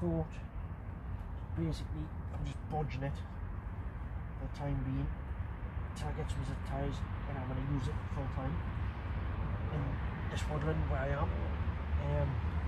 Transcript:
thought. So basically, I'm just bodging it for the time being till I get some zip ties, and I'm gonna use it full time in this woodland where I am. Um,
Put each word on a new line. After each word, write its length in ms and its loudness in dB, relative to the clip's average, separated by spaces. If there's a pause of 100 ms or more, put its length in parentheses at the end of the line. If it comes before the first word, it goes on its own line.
thought. 320 2 (1040)
So 80 -6 (160)
basically, 420 0 (300)
I'm 100 -2
just 140 -2 (100)
bodging 360 0
it 100 0
for 1400 -4
the 80 -6
time 240 2
being 240 2 (880)
till 140 -2
I 40 0
get 180 -2
some 140 0
zip 220 -2
ties, 340 0 (280)
and 100 -2
I'm 80 -2
gonna 260 0
use 140 2
it 80 0 (200)
full 200 0
time 220 0 (1160)
in 100 2 (480)
this 200 2
woodland 400 2
where 100 4
I 80 2
am. 220 4 (720)
Um, 280 4 (380)